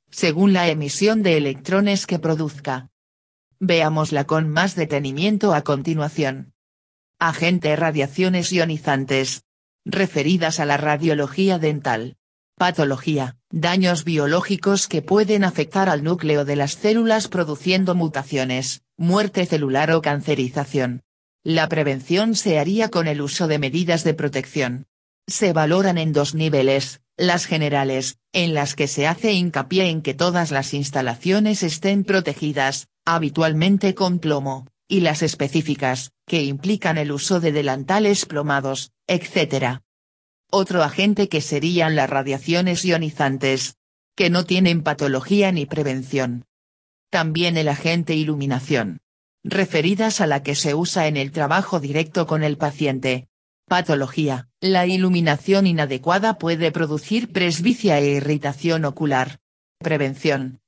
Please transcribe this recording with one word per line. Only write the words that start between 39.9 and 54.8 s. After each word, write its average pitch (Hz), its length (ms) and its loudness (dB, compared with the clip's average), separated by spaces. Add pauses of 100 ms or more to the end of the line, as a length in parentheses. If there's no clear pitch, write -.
Otro 190 300 2
agente 196 480 2
que 151 120 0
serían 156 540 0
las 135 140 2
radiaciones 160 720 0
ionizantes, 139 960 0 (380)
que 175 160 2
no 175 140 2
tienen 180 360 2
patología 151 680 2
ni 151 160 -2
prevención. 131 800 -4 (640)
También 165 440 0
el 156 120 2
agente 160 480 0
iluminación. 139 840 -2 (440)
Referidas 190 800 0
a 165 60 2
la 139 140 0
que 143 140 -4
se 143 180 0
usa 170 320 0
en 151 120 0
el 139 140 -4
trabajo 170 480 0
directo 156 460 -2
con 156 180 -2
el 147 140 -2
paciente. 135 720 -2 (400)
Patología: 143 840 -2 (100)
la 185 280 2